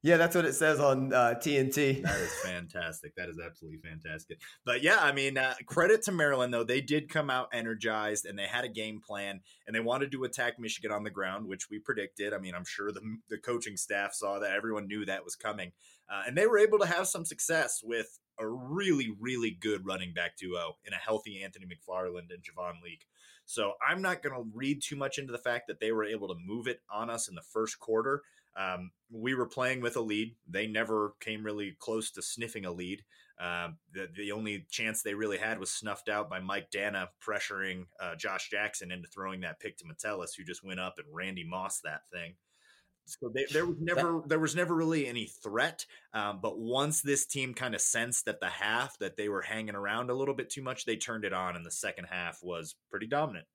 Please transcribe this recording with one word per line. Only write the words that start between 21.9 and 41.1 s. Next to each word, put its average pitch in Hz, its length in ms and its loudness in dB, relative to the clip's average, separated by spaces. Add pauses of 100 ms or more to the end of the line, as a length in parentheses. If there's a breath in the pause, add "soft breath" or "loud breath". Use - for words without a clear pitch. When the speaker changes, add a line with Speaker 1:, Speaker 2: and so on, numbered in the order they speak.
Speaker 2:
and 87 140 -14
Javon 87 400 -8
Leake. 85 240 -16 (380 soft breath)
So 101 280 0 (160)
I'm 185 140 0
not 180 180 2
gonna 131 220 -4 (100)
read 139 300 0
too 147 140 -6
much 139 200 -2
into 135 140 -6
the 117 80 -4
fact 120 280 0
that - 120 -6
they 110 120 2
were 110 120 4
able 104 240 -2
to 90 120 -4
move 110 280 -4
it 120 140 -4 (100)
on 110 180 -4
us 117 180 -2
in 95 60 -12
the 82 80 -12
first - 380 -2
quarter. 113 420 2 (360 soft breath)
Um, 92 340 -2 (180)
we 117 240 -2
were 127 140 2
playing 127 340 0
with 120 140 0
a 131 60 2
lead. 110 340 0 (120)
They 98 200 -2
never 110 520 2
came 107 240 -6
really 104 360 -4
close 110 320 -2
to 95 100 -12
sniffing 113 440 -6
a 90 60 -4
lead. 90 320 -6 (360 soft breath)
Uh, 87 300 -2 (220)
the, 92 240 -6
the 101 160 -6
only 104 380 -4
chance 110 320 -2
they 104 140 -2
really 104 220 0
had 107 220 -2
was 92 120 -6
snuffed 107 360 -6
out 104 220 0
by 92 100 -4
Mike 95 320 -4
Dana 98 380 -2 (160)
pressuring, 95 600 -4 (120)
uh, 87 160 -6
Josh 95 340 -4
Jackson 101 420 -2
into 87 160 -8
throwing 95 340 -8
that 82 180 -8
pick 98 200 -10
to 85 60 -20
Metellus, 90 500 -6
who 92 80 -14
just 87 200 -10
went 92 160 -6
up 92 200 -6
and 76 120 -14